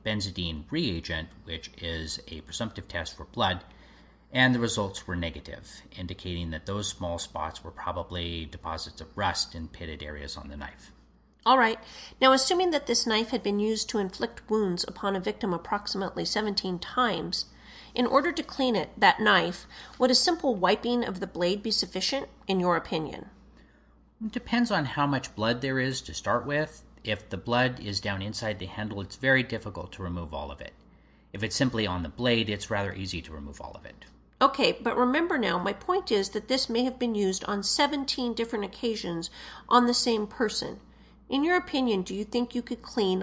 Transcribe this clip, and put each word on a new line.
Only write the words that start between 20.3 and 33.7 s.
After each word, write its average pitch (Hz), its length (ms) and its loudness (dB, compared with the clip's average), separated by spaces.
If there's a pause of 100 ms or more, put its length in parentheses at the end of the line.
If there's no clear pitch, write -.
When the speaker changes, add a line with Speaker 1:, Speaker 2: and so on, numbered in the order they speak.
Speaker 2:
wiping 214 480 4
of 190 160 -2
the 185 80 -4
blade 180 340 0
be 214 120 -2
sufficient, 208 560 -2 (180)
in 190 140 4
your 175 160 4
opinion? - 540 -4 (960)
Speaker 1:
It 214 60 -4
depends 240 400 2
on 170 140 4
how 143 240 2
much 135 260 -2
blood 117 260 2
there 131 200 0
is 127 220 0
to 78 120 -12
start 120 320 0
with. 147 380 -2 (180)
If 107 260 -4
the 98 80 -6
blood 123 440 2
is 101 180 -6
down 98 240 -2
inside 107 380 -4
the 95 60 -8
handle, 101 340 -6
it's 92 160 -10
very 131 260 6
difficult 101 500 -6
to 95 120 -10
remove 87 280 -6
all 71 200 -6
of 67 80 -14
it. - 120 -12 (600)
If 101 100 -6
it's 107 140 -2
simply 117 280 2
on 90 200 0
the 80 40 -6
blade, 117 400 2
it's 101 220 -4
rather 101 240 0
easy 92 280 -6
to 80 100 -14
remove 73 280 -12
all - 140 -10